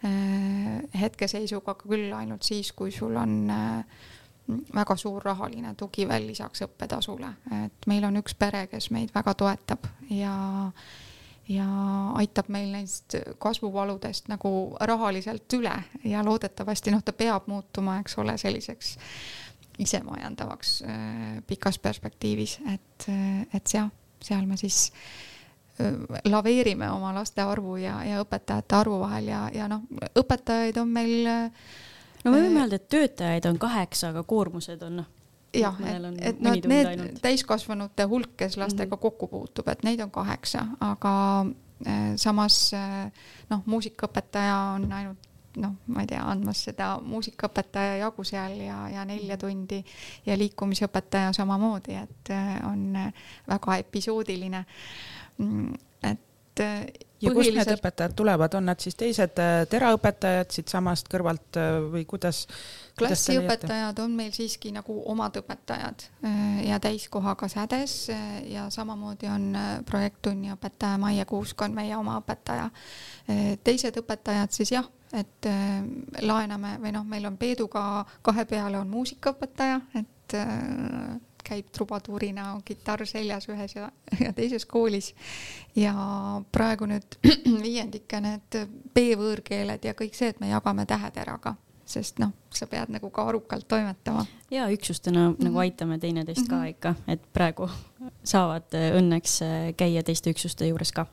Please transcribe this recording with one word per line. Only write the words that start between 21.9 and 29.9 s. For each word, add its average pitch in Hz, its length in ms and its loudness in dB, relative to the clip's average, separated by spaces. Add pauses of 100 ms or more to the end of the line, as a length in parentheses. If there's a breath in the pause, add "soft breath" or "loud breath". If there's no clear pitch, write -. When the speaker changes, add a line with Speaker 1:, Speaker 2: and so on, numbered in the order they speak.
Speaker 1:
et, - 420 -6
äh, 196 460 0
et - 200 0
jah, 208 140 2 (320)
seal 196 260 0
me 190 100 0
siis, - 360 2 (880 loud breath)
äh, - 180 2 (260)
laveerime 214 680 4
oma 190 240 -2
laste 208 280 -2
arvu 196 340 0
ja, 185 260 -4
ja 208 200 -2
õpetajate 202 540 0
arvu 208 240 6
vahel 208 280 -2
ja, 208 220 -2
ja 214 180 -4
noh, 214 140 -2 (300)